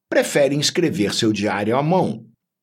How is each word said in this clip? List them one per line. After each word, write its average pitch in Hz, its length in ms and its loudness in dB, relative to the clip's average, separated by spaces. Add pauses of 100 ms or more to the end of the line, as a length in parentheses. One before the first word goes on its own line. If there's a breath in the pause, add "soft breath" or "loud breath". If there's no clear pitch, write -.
preferem 147 500 2
escrever 104 520 0
seu 110 220 0
diário 101 420 -2
à 139 60 2
mão, 156 460 0 (360)